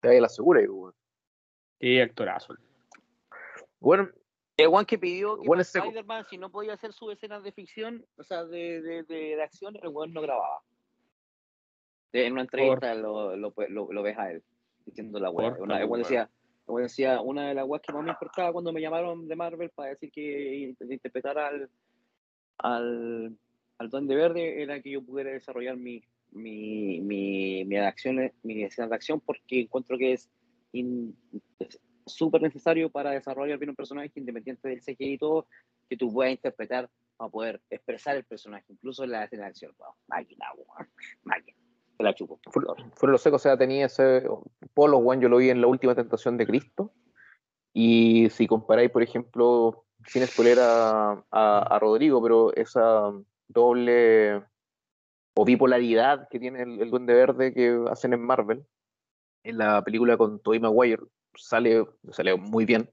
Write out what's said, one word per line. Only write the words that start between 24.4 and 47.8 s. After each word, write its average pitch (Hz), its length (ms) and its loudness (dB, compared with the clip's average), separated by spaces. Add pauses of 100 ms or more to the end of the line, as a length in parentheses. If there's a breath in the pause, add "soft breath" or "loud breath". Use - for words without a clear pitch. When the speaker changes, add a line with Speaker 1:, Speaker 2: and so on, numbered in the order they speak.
Speaker 3:
era 143 180 -10
que 139 120 -16
yo 135 120 -10
pudiera 135 280 -10
desarrollar 127 440 -12
mi, 123 260 -14 (280)
mi, 107 720 -8
mi, 98 640 -4
mis 101 140 -4
acciones, 131 520 -4 (100)
mis 107 220 -8
escenas 113 240 -8
de 117 80 -4
acción, 156 240 -6
porque - 400 -6
encuentro 127 380 -6
que 127 160 0
es - 160 -12 (460)
in-, 123 400 -8 (420)
es - 220 -14 (260)
súper 160 360 0
necesario 160 480 -2
para 143 200 -6
desarrollar 139 480 -6
bien 147 120 -10
un 131 60 -14
personaje, 143 380 -12
independiente 123 540 -12
del 127 140 -10
C 131 140 -12
G 135 100 -10
I 139 80 -6
y 131 40 -12
todo, 156 280 -2 (420 soft breath)
que 127 80 -8
tú 117 160 -4
puedas 131 200 0
interpretar, 127 560 -8 (280)
para 113 140 -12
poder 110 400 -8
expresar 123 460 -8
el 131 80 -8
personaje, 104 440 -20
incluso 123 360 -14
en 123 80 -8
la 110 120 -6
escena 104 200 -14
de 98 40 -12
acción. 76 300 -20
Weón, - 160 -20 (120)
máquina, 71 480 -10
weón, - 340 -20 (360 loud breath)
máquina. - 320 -10 (400)
Te 110 80 -4
la 101 100 2
chupo. 80 240 -14 (120)
Speaker 1:
Fuera, - 240 -2 (180)
fuera 135 180 0
de - 20 6
los 127 100 4
secos, 143 180 4
o - 20 -20
sea, 139 140 4
tenía 131 300 2
ese 131 360 4 (520)
Polo, 147 240 6
weón, 127 240 4
yo 127 80 6
lo 123 80 8
vi 127 120 6
en 123 120 2
La 120 40 6
Última 127 280 4
Tentación 120 420 -2
de 113 100 0
Cristo. 147 460 -4 (800 soft breath)
Y 117 580 6